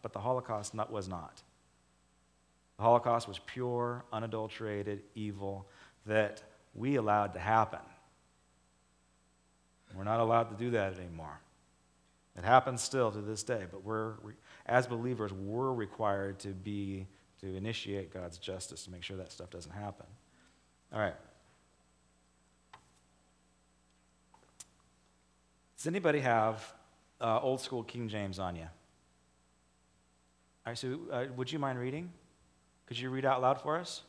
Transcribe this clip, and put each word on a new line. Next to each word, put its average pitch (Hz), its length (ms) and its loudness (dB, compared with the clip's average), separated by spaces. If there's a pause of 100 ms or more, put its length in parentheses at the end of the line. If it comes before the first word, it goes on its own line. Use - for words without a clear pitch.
But 113 100 -8
the 98 80 -6
Holocaust 117 540 -2
not, 110 160 -2
was 101 180 -4
not. 87 340 -10 (1400)
The 101 40 -4
Holocaust 117 460 6
was 95 100 -8
pure, 120 720 -4
unadulterated 110 920 -4 (100)
evil 98 540 -6 (380)
that 107 360 2 (320)
we 135 220 0
allowed 104 380 4
to 90 40 -8
happen. 107 420 4 (2250)
We're 95 60 -6
not 107 160 2
allowed 113 320 6
to 104 60 -8
do 120 160 0
that 98 260 2
anymore. 80 400 -10 (1000)
It 87 60 -10
happens 123 400 6
still 120 300 2
to 104 80 -6
this 104 240 -6
day, 110 260 -2
but 95 140 -12
we're, 110 300 -2 (100)
we, 107 80 -12 (340)
as 123 220 6
believers, 117 440 -2
we're 110 400 -2
required 98 680 0
to 101 80 -8
be, 98 580 -6 (340)
to 95 140 -6
initiate 101 580 -4
God's 87 260 -10
justice 92 480 -8
to 92 40 -14
make 87 140 -12
sure 98 140 -8
that 90 120 -12
stuff 87 200 -14
doesn't 85 200 -14
happen. 101 360 -8 (840)
All 107 60 -4
right. 101 160 2 (4000)
Does - 100 -6
anybody 165 320 4
have, 110 560 4 (460)
uh, 113 200 4
old 131 200 2
school 120 240 -4
King 117 240 -6
James 101 320 -4
on 90 160 -2
you? 82 60 -8
All 82 60 -12 (2000)
right, 120 100 -4
so, 131 220 -4 (140)
uh, 127 140 0 (100)
would 127 160 -4
you 151 80 -2
mind 131 180 0
reading? 147 320 -4 (760)
Could 117 120 -6
you 127 120 -4
read 131 140 -2
out 131 180 6
loud 131 180 4
for 151 160 0
us? - 320 -6